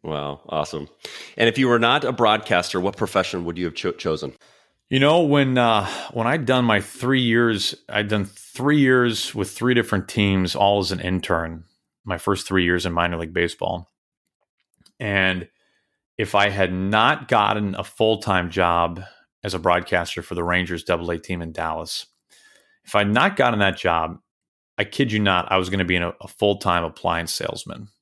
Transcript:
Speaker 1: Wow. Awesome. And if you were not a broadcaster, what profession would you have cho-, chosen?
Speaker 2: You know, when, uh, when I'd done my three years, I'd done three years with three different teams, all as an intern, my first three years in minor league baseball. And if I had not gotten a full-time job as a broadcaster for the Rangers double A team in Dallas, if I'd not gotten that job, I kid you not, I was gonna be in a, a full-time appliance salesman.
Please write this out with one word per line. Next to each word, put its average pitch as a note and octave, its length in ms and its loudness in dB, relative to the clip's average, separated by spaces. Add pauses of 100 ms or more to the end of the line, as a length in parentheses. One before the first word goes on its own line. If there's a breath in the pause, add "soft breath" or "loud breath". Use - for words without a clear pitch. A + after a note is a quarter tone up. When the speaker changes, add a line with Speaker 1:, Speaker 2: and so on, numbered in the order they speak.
Speaker 1:
Wow. D2 480 -8
Awesome. D2+ 400 -4 (480 loud breath)
And A2+ 100 6
if A2 80 0
you C3 120 2
were A#2+ 100 4
not B2+ 260 2
a B2+ 80 -2
broadcaster, G#2+ 640 2
what F#2+ 200 -2
profession F#2 480 -2
would E2+ 100 -6
you F2 80 -4
have D#2+ 100 -4
cho-, F2+ 180 -4
chosen? D2+ 420 -4 (560 soft breath)
Speaker 2:
You C3+ 100 2
know, D#3 220 4
when, C#3 340 2
uh, A2+ 300 4 (260 loud breath)
when A2+ 140 -2
I'd C#3+ 180 0
done B2+ 220 2
my G#2 160 4
three B2+ 400 -2
years, A#2 520 2 (140)
I'd G#2 200 -2
done G#2 180 0
three D3 520 -2
years B2+ 560 2
with F#2+ 180 -4
three B2 200 0
different A2+ 340 2
teams, G2 480 0
all G2+ 260 4
as F#2 120 -2
an F2+ 80 -4
intern, E2 640 -2 (400)
my F2+ 140 -4
first - 280 -2
three F#2 180 2
years F2 200 2
in F2 80 -2
minor F2 240 0
league E2 160 -8
baseball. F2+ 580 -4 (1080)
And F#2+ 480 0 (680)
if G#2 200 -2
I G2+ 120 4
had F#2+ 240 0
not G#2+ 540 0
gotten G#2 480 0
a G2+ 80 -8
full-time G#2 680 0
job E2+ 540 0 (400 loud breath)
as G2 100 -6
a F#2 60 -4
broadcaster F2 640 0
for - 140 -10
the E2+ 80 -2
Rangers F2 400 -2
double E2+ 260 -2
A E2+ 80 -2
team F2 240 -6
in E2+ 80 -10
Dallas, D#2+ 560 -8 (800 soft breath)
if - 100 -12
I'd G#2 160 2
not D#3 240 2
gotten A#2+ 240 2
that G2 180 2
job, E2 420 -2 (600)
I A2+ 60 -2
kid - 260 -2
you G#2+ 80 0
not, F#2 320 2
I F#2+ 60 4
was F#2 140 2
gonna F#2+ 140 0
be F2+ 120 0
in F2 80 0
a, F2 160 -6
a - 80 -18
full-time F#2+ 560 0
appliance E2+ 500 -4
salesman. - 540 -10 (140)